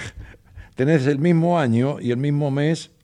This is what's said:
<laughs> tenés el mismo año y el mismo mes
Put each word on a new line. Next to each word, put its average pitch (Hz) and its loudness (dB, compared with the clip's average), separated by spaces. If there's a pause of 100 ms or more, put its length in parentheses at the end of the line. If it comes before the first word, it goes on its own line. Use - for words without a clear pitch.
(320)
<laughs> - -20
tenés 135 2
el 143 0
mismo 170 2
año 127 0
y 120 -4
el 120 0
mismo 143 -2
mes 147 -2 (140)